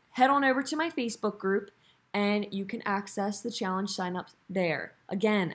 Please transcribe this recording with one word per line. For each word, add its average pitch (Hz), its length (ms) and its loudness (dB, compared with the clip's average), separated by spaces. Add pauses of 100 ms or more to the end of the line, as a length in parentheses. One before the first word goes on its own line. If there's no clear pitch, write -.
(120)
head 262 180 6
on 277 120 4
over 269 200 4
to 285 120 -4
my 320 140 0
Facebook 220 480 -2
group 196 340 -2 (420)
and 208 380 2
you 196 140 -4
can 226 200 -8
access 202 560 -2
the 233 120 -6
challenge 190 380 -2
sign-ups 180 440 -6 (140)
there. 170 460 -2 (140)
Again, 202 460 2